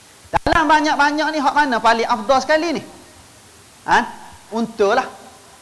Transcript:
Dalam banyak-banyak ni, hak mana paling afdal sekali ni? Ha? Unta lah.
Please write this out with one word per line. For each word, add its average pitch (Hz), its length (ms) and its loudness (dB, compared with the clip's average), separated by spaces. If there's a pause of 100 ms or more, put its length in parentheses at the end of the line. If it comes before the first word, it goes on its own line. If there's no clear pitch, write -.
(340)
Dalam 311 320 0
banyak-banyak 294 640 2
ni, 311 80 -4
hak 269 160 0
mana 269 240 0
paling 226 320 0
afdal 240 320 0
sekali 311 400 -2
ni? - 20 -16 (1000)
Ha? 175 140 2 (580)
Unta 220 400 0
lah. 254 100 -2 (540)